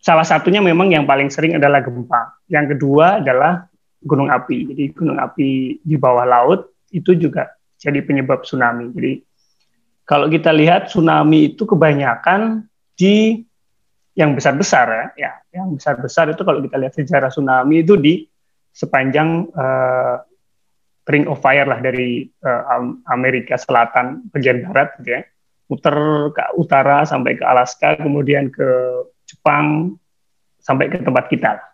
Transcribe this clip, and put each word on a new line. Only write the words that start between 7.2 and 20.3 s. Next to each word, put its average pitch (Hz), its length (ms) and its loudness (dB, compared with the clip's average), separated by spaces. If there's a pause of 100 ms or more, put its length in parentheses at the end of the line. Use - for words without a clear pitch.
jadi 147 240 -4
penyebab 135 440 -2
tsunami. 120 480 -2
Jadi 135 200 -4 (920)
kalau 147 240 2
kita 160 240 2
lihat 156 400 4
tsunami 156 640 4
itu 220 80 -4
kebanyakan 175 1040 0 (240)
di 214 480 2 (720)
yang 151 240 2
besar-besar, 139 560 2
ya. 113 140 -4 (100)
Ya, 143 160 -8 (240)
yang 185 160 -6
besar-besar 143 640 -2
itu 196 80 -6
kalau 147 160 0
kita 135 160 -8
lihat 135 160 -4
sejarah 135 400 -2
tsunami 139 480 0
itu 180 160 4
di 156 320 -2 (480)
sepanjang, 147 760 -2
eh, 131 640 -2 (880)